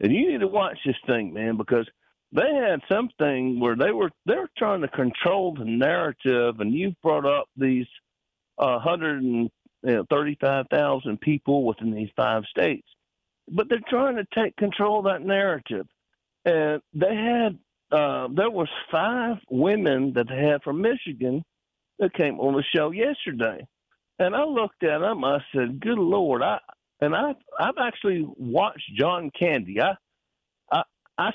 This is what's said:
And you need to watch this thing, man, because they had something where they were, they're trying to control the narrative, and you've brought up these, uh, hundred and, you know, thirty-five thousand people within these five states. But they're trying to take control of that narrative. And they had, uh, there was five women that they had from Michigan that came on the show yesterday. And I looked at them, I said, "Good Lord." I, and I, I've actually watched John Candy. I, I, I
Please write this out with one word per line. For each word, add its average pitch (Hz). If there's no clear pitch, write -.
And 104
you 285
need 247
to 196
watch 190
this 131
thing, 107
man, 110
because 113
they 277
had 214
something 139
where 120
they 143
were, 202
they're 330
trying 202
to 135
control 175
the 127
narrative, 123
and 107
you've 180
brought 151
up 143
these, 131
uh, 131
hundred 160
and, 120
you 123
know, 101
thirty-five 143
thousand 139
people 143
within 113
these 107
five 113
states. 165
But 202
they're 233
trying 269
to 202
take 220
control 208
of 196
that 180
narrative. 180
And 151
they 185
had, 226
uh, 139
there 208
was 175
five 226
women 139
that 120
they 127
had 147
from 151
Michigan 156
that 190
came 139
on 135
the 139
show 151
yesterday. 135
And 185
I 285
looked 233
at 165
them, 185
I 139
said, 131
"Good 226
Lord." 170
I, 196
and 147
I, 269
I've 170
actually 196
watched 131
John 165
Candy. 113
I, 190
I, 165
I 170